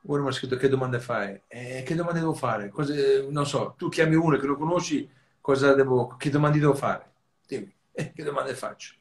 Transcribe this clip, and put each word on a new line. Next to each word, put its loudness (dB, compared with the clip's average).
Uno 0
mi -2
ha -2
scritto: -4
"Che 2
domande 0
fai?" -4
Eh, -12
che -4
domande -2
devo 0
fare? -4
Cose, 2
non 0
so, -4
tu -4
chiami 4
uno 4
che -2
lo 0
conosci, -2
cosa 4
devo, 2
che -2
domande 4
devo 4
fare? -4
Dimmi, -10
eh, -8
che -14
domande -4
faccio? -14